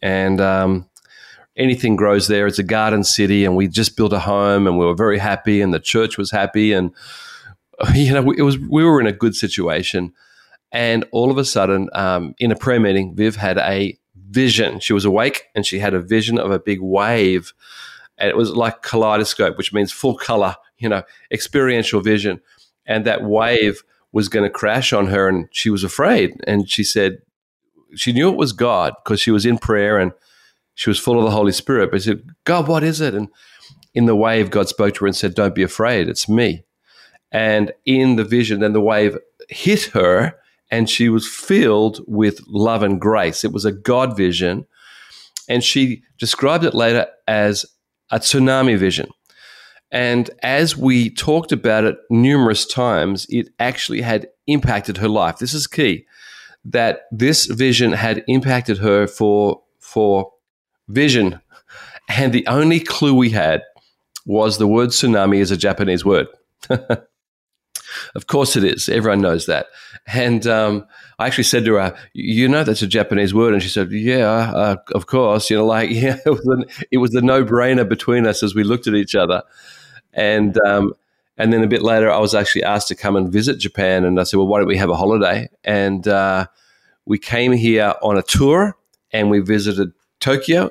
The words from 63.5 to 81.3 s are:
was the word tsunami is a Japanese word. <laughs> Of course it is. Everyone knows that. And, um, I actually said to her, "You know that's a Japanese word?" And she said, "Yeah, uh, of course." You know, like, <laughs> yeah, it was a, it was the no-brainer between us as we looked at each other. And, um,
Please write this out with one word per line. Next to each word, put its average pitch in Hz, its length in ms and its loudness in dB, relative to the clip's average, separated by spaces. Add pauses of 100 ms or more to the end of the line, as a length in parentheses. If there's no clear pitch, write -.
was 107 320 0
the 107 100 2
word 117 220 4
tsunami 101 500 2
is 95 120 0
a 95 60 -2
Japanese 95 480 -2
word. 85 220 2 (420)
<laughs> 127 80 0 (1400)
Of - 120 -12
course 139 280 0
it 104 80 2
is. - 260 0
Everyone 107 320 2
knows 85 240 0
that. 76 220 -2 (400)
And, 117 400 0
um, 107 380 0 (340)
I 113 80 -2
actually 127 160 -2
said 120 220 0
to 110 100 4
her, 95 200 0 (180)
"You 113 340 0
know 147 160 2
that's 110 180 0
a 104 60 -2
Japanese 101 480 0
word?" 113 180 4
And 98 80 2
she 92 80 -6
said, 95 220 -4
"Yeah, 113 380 0
uh, 110 460 0 (200)
of 98 100 -4
course." 107 440 0
You 110 80 2
know, 107 80 2
like, 110 240 0
<laughs> - 20 -2
yeah, 131 340 0
it 143 40 2
was 123 180 0
a, 123 440 -2
it 127 60 2
was 123 140 2
the 123 100 0
no-brainer 123 640 2
between 117 380 0
us 107 160 0
as 101 140 -2
we 107 80 2
looked 120 240 -2
at 104 80 0
each 101 180 0
other. 90 300 0 (680)
And, 104 540 0
um, 101 280 0 (440)